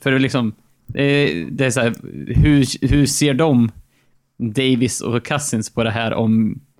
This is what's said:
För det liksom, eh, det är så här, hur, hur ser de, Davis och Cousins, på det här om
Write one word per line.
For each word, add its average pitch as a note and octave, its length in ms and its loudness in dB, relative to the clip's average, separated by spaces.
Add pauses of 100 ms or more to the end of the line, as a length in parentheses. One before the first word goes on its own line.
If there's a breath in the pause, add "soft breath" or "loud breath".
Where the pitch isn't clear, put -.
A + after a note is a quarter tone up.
För C#3 120 -2
det C3 60 2
liksom, B2+ 300 0 (400)
eh, C#3 640 0
det - 160 -6
är B2 40 0
så A#2+ 100 -2
här, A#2 140 0 (400)
hur, C#3 540 2
hur C#3+ 180 4
ser C#3+ 280 0
de, B2+ 360 4 (680)
Davis B2 640 0
och A#2 240 -4
Cousins, C#3 500 -4
på A#2 100 -2
det A2+ 60 -2
här A2+ 240 -2
om A2 460 0 (200)